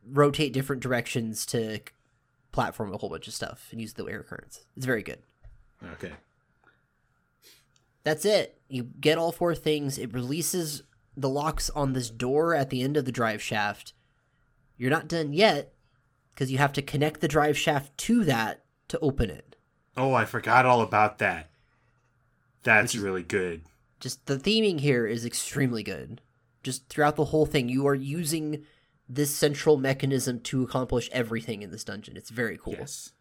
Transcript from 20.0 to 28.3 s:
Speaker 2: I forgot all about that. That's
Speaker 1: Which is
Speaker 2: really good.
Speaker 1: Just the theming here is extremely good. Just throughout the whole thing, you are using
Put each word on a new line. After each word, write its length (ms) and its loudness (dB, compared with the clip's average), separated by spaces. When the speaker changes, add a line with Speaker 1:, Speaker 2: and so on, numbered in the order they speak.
Speaker 2:
I 100 4
forgot 400 4
all 160 6
about 380 2
that. 320 -2
That's 320 4
Speaker 1:
Which 60 -4
is 20 -4
Speaker 2:
really 200 -2
good. 420 -4
Speaker 1:
Just 240 -10
the 140 -2
theming 420 2
here 260 2
is 200 -4
extremely 560 -2
good. 400 -10
Just 260 -10
throughout 280 2
the 100 2
whole 180 4
thing, 240 0
you 180 2
are 80 4
using 680 -4